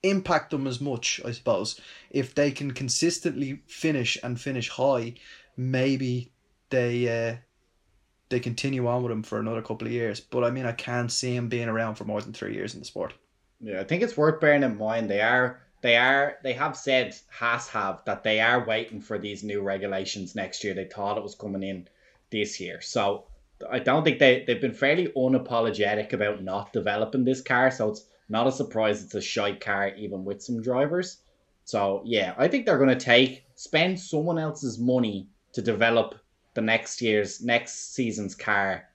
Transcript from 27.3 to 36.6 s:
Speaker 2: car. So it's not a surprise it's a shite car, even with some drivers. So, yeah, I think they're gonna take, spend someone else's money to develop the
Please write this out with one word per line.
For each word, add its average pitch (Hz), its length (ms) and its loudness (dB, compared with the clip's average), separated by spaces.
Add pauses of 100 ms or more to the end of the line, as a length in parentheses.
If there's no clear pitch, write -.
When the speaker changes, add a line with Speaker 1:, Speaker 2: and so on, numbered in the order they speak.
Speaker 2:
car. 127 280 4
So 110 200 0
it's - 160 -8 (260)
not 113 140 2
a 135 60 4
surprise 110 520 0
it's 87 120 -14
a 98 60 -2
shite 101 380 -2
car, 98 380 -2
even 98 260 -8
with 101 200 -8
some 117 180 -6
drivers. 147 560 -2 (480)
So, 98 400 0
yeah, 101 320 0
I 135 100 4
think 247 200 0
they're 165 100 4
gonna 131 180 6
take, 127 480 4 (120)
spend 175 440 0
someone 165 380 0
else's 147 400 -4
money 117 500 0 (260)
to 117 100 -4
develop 113 500 4 (400)
the 113 80 -2